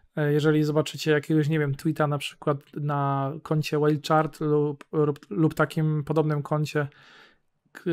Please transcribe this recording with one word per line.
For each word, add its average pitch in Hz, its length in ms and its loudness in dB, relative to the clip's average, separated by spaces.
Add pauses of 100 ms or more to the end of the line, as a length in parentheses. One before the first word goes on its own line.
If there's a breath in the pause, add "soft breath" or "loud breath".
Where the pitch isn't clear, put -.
(160)
e, 147 160 0
jeżeli 151 320 2
zobaczycie 151 460 -2
jakiegoś, 151 380 2
nie 156 100 0
wiem, 143 160 0
tweeta 156 320 0
na 143 120 -2
przykład - 400 -4 (160)
na 139 580 -2 (100)
koncie 156 360 -2
Whale 151 200 2 (100)
Chart 156 320 0
lub, 147 520 0
lub, 147 260 0 (120)
lub 160 240 2
takim 156 500 0
podobnym 151 380 0
koncie, 151 460 -2 (840 loud breath)
k-, - 200 -6